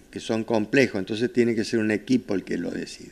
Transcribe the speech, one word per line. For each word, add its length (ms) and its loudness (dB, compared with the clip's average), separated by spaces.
que 80 -10
son 240 -2
complejos, 560 2
entonces 340 -2
tiene 200 4
que 120 0
ser 140 0
un 120 2
equipo 420 0
el 100 -2
que 140 -4
lo 140 -4
decide. 400 -10